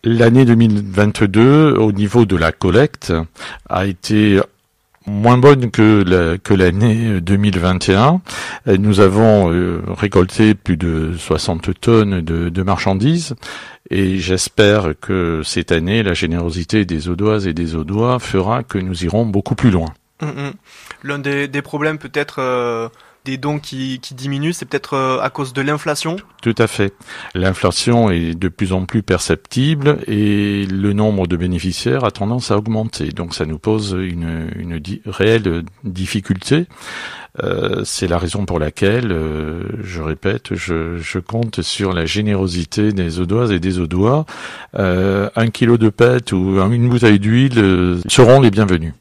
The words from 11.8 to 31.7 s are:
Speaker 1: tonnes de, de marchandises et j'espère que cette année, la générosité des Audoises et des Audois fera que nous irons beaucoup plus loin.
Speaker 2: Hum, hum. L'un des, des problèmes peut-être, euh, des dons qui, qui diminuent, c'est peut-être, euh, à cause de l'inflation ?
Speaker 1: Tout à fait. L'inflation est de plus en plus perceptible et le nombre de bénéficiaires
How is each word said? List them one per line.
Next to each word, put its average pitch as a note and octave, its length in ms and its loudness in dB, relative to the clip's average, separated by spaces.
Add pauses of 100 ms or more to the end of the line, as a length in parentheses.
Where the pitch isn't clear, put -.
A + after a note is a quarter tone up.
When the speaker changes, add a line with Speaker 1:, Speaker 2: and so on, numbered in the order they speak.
Speaker 1:
tonnes G#2 420 2
de, E2 260 -2
de F2 160 -4
marchandises A2+ 720 0 (520)
et F#2+ 300 0
j'espère F#2 840 2
que E2+ 440 -2
cette - 260 -4
année, F2 320 0
la F#2+ 120 0
générosité F2 720 -2
des E2+ 240 -6
Audoises G2+ 380 -2
et E2+ 80 -2
des E2 220 -4
Audois G#2+ 420 -2
fera A2 460 -2
que - 140 -8
nous F#2 260 -6
irons G#2 220 0
beaucoup G2+ 280 -2
plus A#2+ 160 2
loin. E2 240 -2 (280)
Speaker 2:
Hum, D3 140 -8
hum. C#3 160 -10 (520)
L'un C#3+ 160 -6
des, C#3 260 -2
des C#3 160 -4
problèmes D3+ 360 -4
peut-être, C#3+ 420 -6
euh, A#2+ 480 -2 (380)
des C3+ 100 -6
dons D3 220 -4
qui, C3 420 -8
qui - 140 -16
diminuent, C#3 380 -4
c'est C#3 140 -10
peut-être, - 280 -6
euh, C3 260 -2
à C3 100 -2
cause C3 220 -8
de C3 80 -4
l'inflation ? D3+ 560 -4 (260)
Speaker 1:
Tout A#2 160 0
à A#2 80 4
fait. G2 280 -2 (400)
L'inflation F#2+ 760 2
est E2+ 240 -2
de F2+ 140 -4
plus F#2 240 -4
en F#2 140 -2
plus G#2+ 160 -2
perceptible C#3 1040 0
et G2+ 580 0
le G2 300 -2
nombre G#2 320 0
de F2 100 -2
bénéficiaires F2+ 680 -2